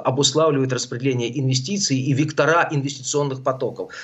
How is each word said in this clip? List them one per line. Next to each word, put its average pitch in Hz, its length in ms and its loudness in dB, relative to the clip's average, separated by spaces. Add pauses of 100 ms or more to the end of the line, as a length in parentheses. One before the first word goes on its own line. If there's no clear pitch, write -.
обуславливает 139 680 2
распределение 120 680 -2
инвестиций 131 580 0
и 135 160 0
вектора 151 580 2
инвестиционных 139 720 -2
потоков 127 480 -4 (120)